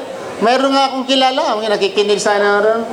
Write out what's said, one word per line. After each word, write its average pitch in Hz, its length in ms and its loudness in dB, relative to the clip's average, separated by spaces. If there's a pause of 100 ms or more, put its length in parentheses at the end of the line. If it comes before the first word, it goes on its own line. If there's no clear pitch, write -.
(380)
Mayroon 262 340 2
nga 269 200 2
akong 262 120 -4
kilala, 262 520 0
ang 208 60 -2
nakikinig 202 580 0
sana 202 400 2
rin, 220 200 2 (140)